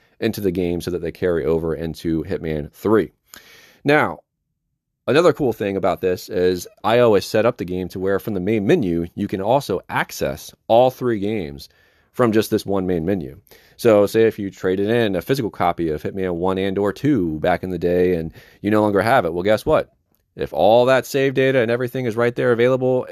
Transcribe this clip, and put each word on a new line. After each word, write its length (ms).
into 220
the 100
game 300
so 80
that 100
they 100
carry 360
over 280
into 500
Hitman 500
three. 380
Now, 380
another 260
cool 220
thing 200
about 280
this 260
is 400
I 140
O 160
has 100
set 220
up 100
the 80
game 240
to 100
where 200
from 160
the 60
main 260
menu, 480
you 120
can 140
also 480
access 640
all 240
three 280
games 520
from 200
just 180
this 160
one 180
main 200
menu. 360
So 300
say 200
if 140
you 100
traded 400
in 240
a 80
physical 300
copy 360
of 140
Hitman 320
one 240
and 180
or 160
two 460
back 240
in 80
the 80
day 360
and 200
you 120
no 100
longer 180
have 240
it, 80
well, 120
guess 200
what? 300
If 180
all 340
that 200
save 280
data 260
and 100
everything 360
is 100
right 180
there 160
available 600